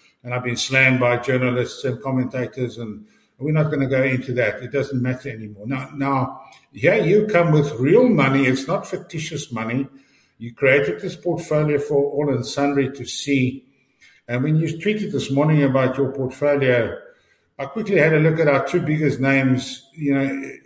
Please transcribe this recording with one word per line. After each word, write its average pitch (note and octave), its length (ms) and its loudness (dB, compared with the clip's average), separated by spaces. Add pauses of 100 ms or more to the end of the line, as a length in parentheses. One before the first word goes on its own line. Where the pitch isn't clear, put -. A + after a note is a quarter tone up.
(240)
and B2 100 -8
I've A#2+ 80 -4
been A#2+ 140 -4
slammed C3 420 2
by A#2+ 200 2
journalists B2+ 680 -2
and B2 180 -4
commentators, B2+ 720 -4
and G#2+ 300 -12 (320)
we're D3+ 140 -4
not D3+ 180 2
gonna C#3 180 -2
go C3 140 0
into B2+ 300 -2
that. A#2+ 320 -2
It A#2+ 80 -12
doesn't C3+ 280 -2
matter B2+ 280 -4
anymore. G#2+ 360 -14
Now, C3 300 -8
now, C#3 460 -2 (320)
here D3+ 240 2
you G3+ 320 2
come E3 240 4
with D3+ 260 4
real G3 300 6
money. C#3 380 4
It's B2+ 200 0
not F#3 180 -2
fictitious - 680 -8
money. A#2 340 -4 (520)
You A#2 140 -12
created C#3 480 2
this F3+ 140 -6
portfolio D3+ 640 0
for C#3+ 320 0
all C#3+ 240 0
and A#2+ 100 -2
sundry C#3 460 0
to B2 140 -12
see. C3 600 -2 (600)
And B2 160 -2
when D3+ 140 2
you E3 100 2 (120)
tweeted G#3+ 340 -4
this B2+ 180 -4
morning D3 320 4
about C3 340 2
your C3+ 140 0
portfolio, C3 880 0 (640)
I C3+ 60 -6
quickly G3 320 -2
had D#3 140 6
a D#3 60 4
look D#3 220 2
at D3+ 80 4
our C3+ 180 2
two F3 140 0
biggest D3 400 0
names, C3 720 0
you C#3+ 200 -2
know, C#3 380 -2 (160)